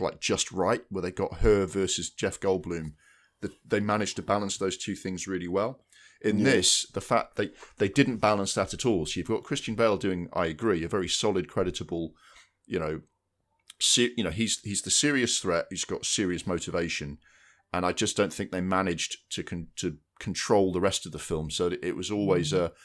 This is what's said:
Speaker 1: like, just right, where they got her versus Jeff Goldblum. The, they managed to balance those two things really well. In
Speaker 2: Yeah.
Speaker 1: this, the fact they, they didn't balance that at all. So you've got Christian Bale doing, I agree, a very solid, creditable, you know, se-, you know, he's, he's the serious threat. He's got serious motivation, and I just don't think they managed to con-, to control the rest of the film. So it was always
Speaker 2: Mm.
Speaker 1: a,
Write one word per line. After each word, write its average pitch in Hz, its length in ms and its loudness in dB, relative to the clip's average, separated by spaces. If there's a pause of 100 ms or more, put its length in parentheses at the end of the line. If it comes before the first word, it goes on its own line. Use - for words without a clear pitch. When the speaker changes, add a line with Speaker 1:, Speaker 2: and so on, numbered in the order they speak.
Speaker 1:
like, - 200 -2
just - 320 0
right, 92 380 2
where 95 120 -4
they 90 80 -2
got - 280 -4
her 101 280 6
versus 90 440 0
Jeff - 280 -4
Goldblum. 87 540 0 (480)
The, 98 120 -6 (140)
they 107 140 0
managed 104 360 0
to - 60 -6
balance 101 340 0
those 95 200 -2
two - 180 -6
things 92 320 -8
really 90 220 -4
well. 104 360 -2 (360)
In 107 180 2
Speaker 2:
Yeah. 107 80 4
Speaker 1:
this, - 480 4
the - 60 -4
fact - 360 0
they, 107 140 -2 (260)
they 101 120 2
didn't 131 280 4
balance 104 380 2
that 98 200 0
at - 120 -4
all. 101 200 2
So - 120 -6
you've 85 100 -4
got - 160 -2
Christian 139 320 -6
Bale 110 200 4
doing, 90 360 -2
I 87 140 2
agree, 82 380 0
a 82 40 -4
very 90 200 0
solid, 95 400 0
creditable, 85 640 -4 (520)
you - 120 -2
know, 78 240 -4 (800)
se-, 120 360 4
you 113 80 0
know, 85 60 -2
he's, 104 320 -2
he's 101 200 -4
the - 80 -4
serious 135 480 2
threat. 85 320 0
He's 87 140 -6
got - 200 -6
serious 90 420 0
motivation, 82 720 -4 (540)
and 90 140 0
I 90 60 2
just - 240 0
don't 101 160 4
think - 180 -6
they 92 100 -4
managed 92 580 0 (120)
to - 120 -6
con-, 85 340 -8
to 80 220 -4 (200)
control 98 540 2
the 90 80 0
rest 92 260 0
of 82 60 -12
the 78 80 -10
film. 78 300 -4
So 87 200 0 (120)
it 87 120 -4
was 90 160 -6
always 95 420 2
Speaker 2:
Mm. 95 60 2
Speaker 1:
a, 85 140 0 (120)